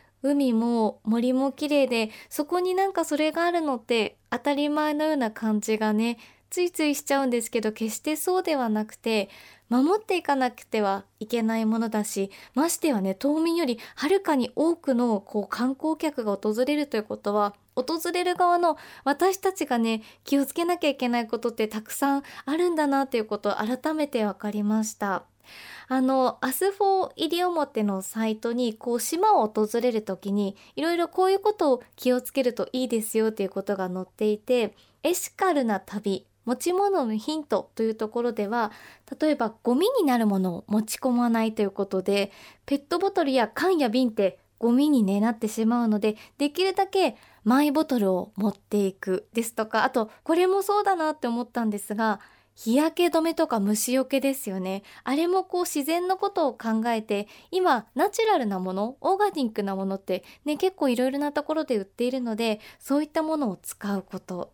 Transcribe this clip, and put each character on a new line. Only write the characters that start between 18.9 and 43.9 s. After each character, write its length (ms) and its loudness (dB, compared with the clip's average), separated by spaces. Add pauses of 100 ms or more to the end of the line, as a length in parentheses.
私 340 2
た 140 0
ち 140 -4
が 140 0
ね、 240 0 (220)
気 120 2
を 80 2
つ 80 -8
け 100 0
な 140 0
き 80 -2
ゃ 40 4
い 60 2
け 140 -2
な 120 0
い 60 -4
こ 120 -4
と 100 -2
っ 40 -4
て 140 -2
た 140 -8
く 80 -14
さ 300 0
ん 40 -6 (220)
あ 100 -2
る 140 2
ん 60 -2
だ 100 2
な 220 2
と 100 -2
い 40 0
う 40 -4
こ 140 -4
と 100 -2
を 60 2
改 400 -2
め 120 0
て 160 -2
分 160 -4
か 120 -6
り 100 -4
ま 220 2
し 100 -6
た。 300 -4 (640)
あ 140 0
の、 400 2
ア 100 -2
ス 200 0
フ 120 -2
ォ 240 2
ー 100 -16
西 260 0
表 380 -2
の 220 -2
サ 240 -4
イ 80 -2
ト 180 -4
に、 220 -2
こ 180 -4
う、 60 0
島 420 2
を 60 2
訪 200 0 (140)
れ 100 2
る 120 -2
と 140 -6
き 140 -6
に、 240 -2 (200)
い 80 -4
ろ 100 2
い 40 0
ろ 100 2
こ 180 2
う 60 4
い 40 4
う 40 2
こ 140 2
と 200 2
を 100 0 (120)
気 180 2
を 80 0
つ 80 -10
け 140 0
る 100 0
と 200 -4
い 100 -2
い 40 0
で 140 0
す 160 -4
よ 140 2
と 100 -4
い 60 0
う 20 -12
こ 140 -6
と 120 -2
が 160 -4
載 120 -6
っ 20 -14
て 240 -2
い 80 0
て 380 0 (260)
「エ 140 0
シ 180 -6
カ 180 2
ル 140 2
な 140 0
旅」 480 -6 (180)
持 120 -2
ち 160 -2
物 320 2
の 100 -2
ヒ 220 -4
ン 80 -6
ト 280 -2
と 100 -2
い 80 0
う 40 -6
と 140 -4
こ 140 -4
ろ 100 -2
で 140 -2
は、 260 -4 (440)
例 120 0
え 60 2
ば 180 -2 (100)
ゴ 120 2
ミ 120 4 (100)
に 80 4
な 120 4
る 100 2
も 120 2
の 160 0
を 120 -10
持 140 2
ち 160 -6
込 140 0
ま 180 2
な 160 2
い 80 -2
と 80 -2
い 40 2
う 60 -2
こ 140 -4
と 160 -2
で、 320 0 (320)
ペ 100 -2
ッ 40 0
ト 200 -2
ボ 120 0
ト 120 2
ル 80 0
や 160 4
缶 300 0
や 100 2
瓶 220 2